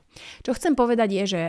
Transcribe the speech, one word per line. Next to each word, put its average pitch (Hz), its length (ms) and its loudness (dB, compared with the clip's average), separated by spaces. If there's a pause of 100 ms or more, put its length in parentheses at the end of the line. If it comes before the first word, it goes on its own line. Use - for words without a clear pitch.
(460)
Čo 254 80 0
chcem 302 240 0
povedať 226 400 2
je, 196 80 0
že 185 220 -2